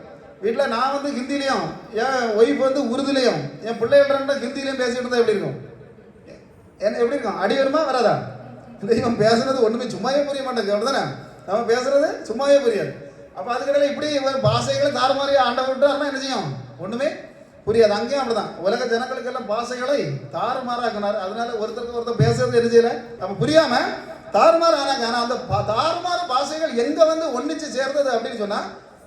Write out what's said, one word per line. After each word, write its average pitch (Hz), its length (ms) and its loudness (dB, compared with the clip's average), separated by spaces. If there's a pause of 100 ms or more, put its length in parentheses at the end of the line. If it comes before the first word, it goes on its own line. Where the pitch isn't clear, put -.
(440)
வீட்டுல 247 240 0
நான் 262 340 0
வந்து 262 200 -4
ஹிந்திலையும் 269 440 -2 (280)
என் 233 460 0
ஒய்ஃப் 254 180 6
வந்து 269 260 2
உருதுலையும் 240 800 0
என் 220 140 -6
பிள்ளைகள் 277 400 4
ரெண்டும் 269 260 -2
ஹிந்திலையும் 269 360 -4
பேசிட்டு 247 200 -2
இருந்தா 240 180 -2
எப்படி 220 200 4
இருக்கும்? 156 320 -6 (1080)
என்ன, 220 200 -2
எப்படி 240 180 2
இருக்கும்? 214 240 -4
அடி 226 180 2
வருமா, 277 260 2
வராதா? 240 340 2 (680)
தெய்வம் 233 320 2
பேசுறது 233 420 4
ஒண்ணுமே 233 220 2
சும்மாவே 262 420 0
புரிய 277 180 -4
மாட்டேங்குது. 214 340 0
அப்படிதானே? 226 260 0 (440)
நம்ம 220 260 0
பேசுறது 277 480 2
சும்மாவே 277 340 2
புரியாது. 226 540 0 (260)
அப்ப 214 180 -6
அதுக்கிடையில 277 360 2
இப்படி 294 300 -2
ஒரு 269 180 0
பாஷைகளை 269 540 2
தாறுமாறி 277 460 2
ஆண்டவர் 254 420 0
விட்டாருன்னா 285 280 2
என்ன 269 120 -4
செய்யும்? 226 360 -4 (240)
ஒண்ணுமே 233 260 -4 (600)
புரியாது. 220 220 6
அங்கேயும் 240 400 -2
அப்படிதான். 165 280 -4
உலக 220 280 0
ஜனங்களுக்கு 240 480 -4
எல்லாம் 220 160 -8
பாஷைகளை 240 640 -2 (220)
தாறுமாறாக்குனார். 220 880 -4
அதனால 220 320 -6
ஒருத்தருக்கு 233 480 -6
ஒருத்தர் 233 220 -2
பேசுறது 240 320 2
என்ன 233 160 2
செய்யல? 233 520 2
அப்ப 196 240 -4
புரியாம 294 300 4 (560)
தாறுமாறு 330 460 4
ஆனாங்க. 269 280 -2
ஆனா 240 160 -2
அந்த 240 140 -2
பா-, 202 300 -2
தாறுமாறு 339 640 0
பாஷைகள் 285 480 -2
எங்க 294 300 4
வந்து 311 360 0
ஒன்னிச்சு 302 280 -6
சேர்ந்தது 269 420 0
அப்படின்னு 240 260 -2
சொன்னா, 208 240 -4 (460)